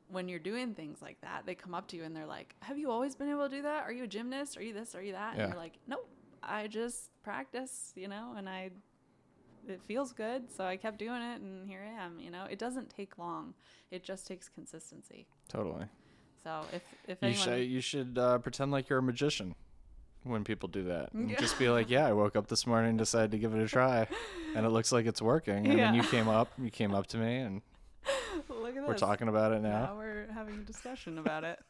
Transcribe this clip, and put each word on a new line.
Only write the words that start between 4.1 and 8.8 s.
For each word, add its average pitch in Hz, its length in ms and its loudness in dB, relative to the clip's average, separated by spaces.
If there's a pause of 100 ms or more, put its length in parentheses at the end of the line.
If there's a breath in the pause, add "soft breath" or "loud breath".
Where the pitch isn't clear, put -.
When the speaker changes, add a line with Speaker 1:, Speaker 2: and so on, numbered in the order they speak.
Speaker 1:
Are - 40 -10
you 220 120 -8
this? 220 200 -10
Are 180 80 -10
you 196 120 -8
that?" 208 180 -6
And - 80 -6
Speaker 2:
Yeah. 104 80 0
Speaker 1:
you're 92 100 -4
like, 165 300 -14
"Nope, 466 200 -8 (360)
I 214 240 -4
just 226 420 -6 (140)
practice, 254 720 -8
you 185 140 -10
know, 226 280 -10
and 196 120 -10
I, 190 200 -8 (1000)